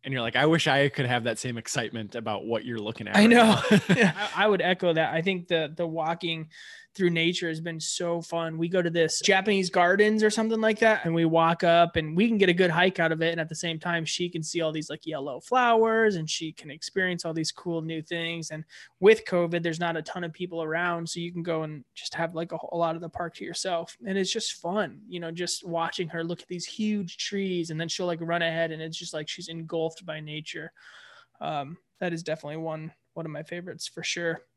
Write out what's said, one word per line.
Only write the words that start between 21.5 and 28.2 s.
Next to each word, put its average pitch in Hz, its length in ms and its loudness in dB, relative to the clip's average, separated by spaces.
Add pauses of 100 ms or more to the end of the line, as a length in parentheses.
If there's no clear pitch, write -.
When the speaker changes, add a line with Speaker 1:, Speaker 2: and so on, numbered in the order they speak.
Speaker 2:
and 151 200 -12 (100)
just - 200 -12
have, 170 200 -4
like, 165 180 -6
a, 160 60 -8 (140)
a 175 40 -4
lot 165 180 0
of 165 60 -8
the 170 80 -10
park 165 280 -8
to 190 80 -12
yourself. 170 520 -4 (100)
And 190 120 -2
it's 185 140 0
just - 220 -4
fun, 170 540 -4
you 180 100 -10
know, 165 140 -8
just 175 340 -6
watching 165 440 -4
her 165 120 -6
look 165 200 -6
at - 60 -20
these 175 180 -8
huge 208 500 -4
trees, 185 540 -4
and 160 100 -4
then 165 80 -4
she'll, 180 180 -4
like, 170 140 -2